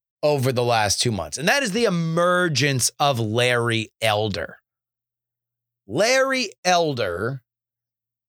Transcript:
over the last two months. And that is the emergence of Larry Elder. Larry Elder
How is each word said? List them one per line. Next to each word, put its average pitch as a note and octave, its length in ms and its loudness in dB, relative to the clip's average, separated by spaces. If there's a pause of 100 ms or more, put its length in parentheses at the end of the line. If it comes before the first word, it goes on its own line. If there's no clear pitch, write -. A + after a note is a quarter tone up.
(240)
over C#3 260 2
the B2 140 0
last A2 360 2
two A#2+ 120 0
months. D#2+ 260 -6
And D3 80 -6
that C#4 160 2
is A3+ 80 -2
the A#3 140 0
emergence E3 1120 0
of C#3+ 220 0
Larry A#2 800 0
Elder. G#2+ 580 -2 (1300)
Larry B3 640 0 (140)
Elder C3 800 0 (840)